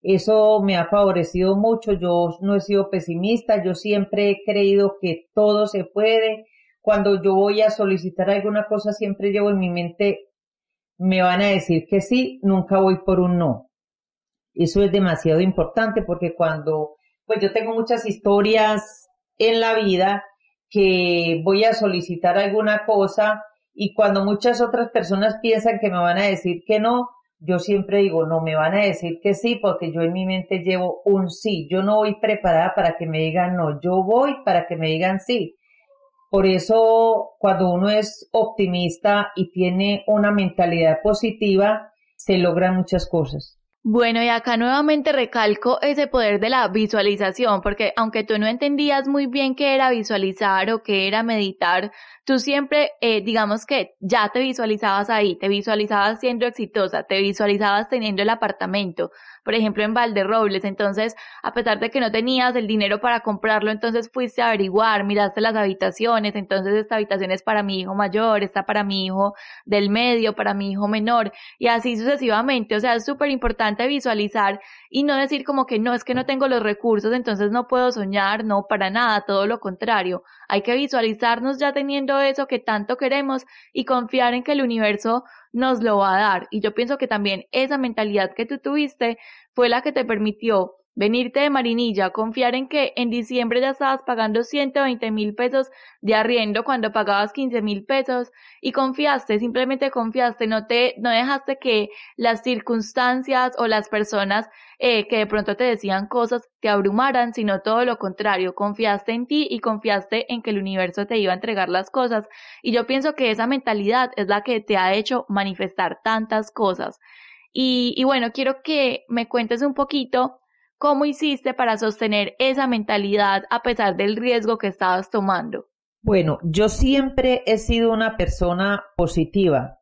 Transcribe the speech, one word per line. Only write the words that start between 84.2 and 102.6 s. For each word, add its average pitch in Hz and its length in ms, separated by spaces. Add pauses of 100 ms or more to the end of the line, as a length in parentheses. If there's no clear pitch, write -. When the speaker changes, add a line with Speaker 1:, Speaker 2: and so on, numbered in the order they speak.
Speaker 2:
en 247 100
que 294 100
el 285 100
universo 226 600 (300)
nos 247 300
lo 214 140
va 190 180
a 196 60
dar. 196 280
Y 208 120
yo 214 120
pienso 247 240
que 262 100
también 202 440
esa 262 260
mentalidad 214 560
que 226 140
tú 277 100
tuviste 269 640 (340)
fue 240 160
la 247 140
que 294 80
te 254 140
permitió 214 680 (260)
venirte 240 420
de 294 100
Marinilla, 233 580
confiar 226 460
en 262 120
que 285 280
en 240 160
diciembre 240 500
ya 269 80
estabas 269 320
pagando 226 400
ciento 277 400
veinte 240 300
mil 214 240
pesos 262 340 (320)
de 214 140
arriendo 220 480
cuando 233 280
pagabas 208 420
quince 240 280
mil 208 240
pesos, 262 460 (300)
y 262 100
confiaste, 262 640
simplemente 254 540
confiaste, 240 560
no 220 180
te, 247 320
no 233 140
dejaste 269 500
que 214 280 (260)
las 233 260
circunstancias 254 1160